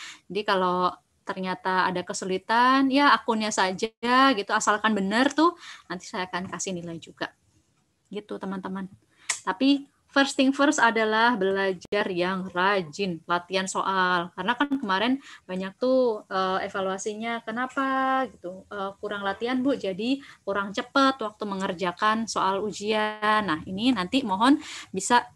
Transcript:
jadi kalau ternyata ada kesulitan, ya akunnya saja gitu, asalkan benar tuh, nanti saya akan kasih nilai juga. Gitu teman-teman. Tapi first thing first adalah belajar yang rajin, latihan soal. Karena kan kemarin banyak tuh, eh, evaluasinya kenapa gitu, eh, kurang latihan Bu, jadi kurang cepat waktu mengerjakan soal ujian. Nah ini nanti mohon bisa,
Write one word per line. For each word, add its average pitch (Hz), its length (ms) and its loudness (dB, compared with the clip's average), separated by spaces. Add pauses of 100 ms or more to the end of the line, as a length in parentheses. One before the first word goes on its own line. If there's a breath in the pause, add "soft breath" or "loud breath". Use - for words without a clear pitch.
(280 loud breath)
jadi 202 280 -2
kalau 180 360 2 (320)
ternyata 185 640 -2
ada 180 120 -2
kesulitan, 233 880 2
ya 277 240 6
akunnya 220 400 0
saja 190 400 -2 (400)
gitu, 196 240 -4
asalkan 214 400 2
benar 220 400 2
tuh, 339 160 6 (360 loud breath)
nanti 180 200 -12
saya 185 200 -6
akan 185 200 -6
kasih 190 240 -6
nilai 170 240 -8
juga. - 320 -10 (800)
Gitu 202 320 -12
teman-teman. 190 480 -8 (560 loud breath)
Tapi 277 400 2 (260)
first 277 240 2
thing 269 160 4
first 285 320 2
adalah 226 560 2
belajar 190 720 -2
yang 185 400 -2
rajin, 185 800 0
latihan 185 400 0
soal. 180 640 0
Karena 208 240 -2
kan 285 160 0
kemarin 240 480 0 (240 loud breath)
banyak 185 320 -6
tuh, 254 480 2
eh, 190 400 -2
evaluasinya 208 800 -6
kenapa 262 800 -2
gitu, 185 400 -14
eh, 196 320 -8
kurang 208 240 -8
latihan 233 400 -2
Bu, 254 160 0
jadi 202 400 -2 (240 loud breath)
kurang 196 320 -4
cepat 269 480 0
waktu 214 240 -8
mengerjakan 196 800 -2
soal 190 320 0
ujian. 214 880 0
Nah 160 240 -2
ini 226 240 2
nanti 220 320 0
mohon 226 320 6 (320 loud breath)
bisa, 233 320 2 (140)